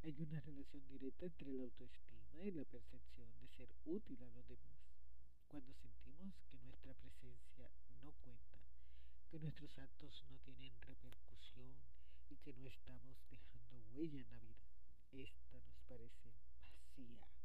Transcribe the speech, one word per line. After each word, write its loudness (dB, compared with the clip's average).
Hay -2
una 0
relación 0
directa 0
entre 0
la 2
autoestima 0
y 2
la 0
percepción 0
de -2
ser 0
útil 0
a -2
los -2
demás. 0
Cuando -2
sentimos 0
que 2
nuestra 0
presencia 0
no 0
cuenta, 2
que 0
nuestros 0
actos 0
no 0
tienen 2
repercusión 0
y 0
que 0
no 0
estamos 0
dejando 0
huella 0
en 0
la 0
vida, 0
esta 0
nos 0
parece 0
vacía. 0